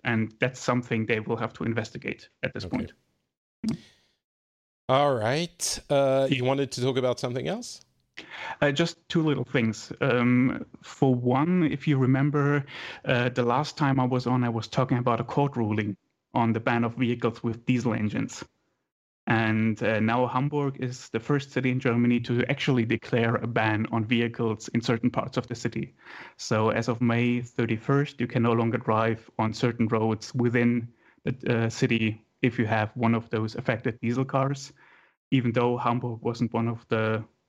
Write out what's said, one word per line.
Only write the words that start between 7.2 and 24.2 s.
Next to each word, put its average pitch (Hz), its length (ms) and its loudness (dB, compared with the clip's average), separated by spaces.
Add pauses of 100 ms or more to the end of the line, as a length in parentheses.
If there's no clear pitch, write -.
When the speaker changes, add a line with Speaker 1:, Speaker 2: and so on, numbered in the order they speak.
Speaker 2:
else? 226 360 -8 (760)
Speaker 1:
Uh, 143 100 4
just 165 260 0 (120)
two 165 140 2
little 143 220 0
things. 113 560 -2
Um, 123 640 2 (180)
for 135 320 2
one, 139 500 2
if 147 240 -2
you 139 100 4
remember, 139 680 2 (400)
uh, 123 260 2
the 123 120 0
last 123 340 0
time 135 220 2
I 127 60 4
was 123 220 0
on, 123 180 2
I 120 60 0
was 113 180 -4
talking 123 300 0
about 120 220 2
a 135 40 -4
court 143 320 -2
ruling 107 400 -2 (380)
on 117 180 2
the 110 80 -2
ban 117 240 2
of 117 100 -2
vehicles 120 480 -2
with 117 240 -4
diesel 120 260 2
engines. 110 520 -4 (840)
And, 110 560 2
uh, 110 180 2
now 117 260 2
Hamburg 139 540 -2
is 123 300 -8
the 113 100 -2
first 139 320 -2
city 127 180 0
in 127 80 0
Germany 120 420 2
to 120 300 0
actually 131 340 2
declare 117 520 0
a - 100 -4
ban 110 460 0
on 113 120 0
vehicles 117 640 0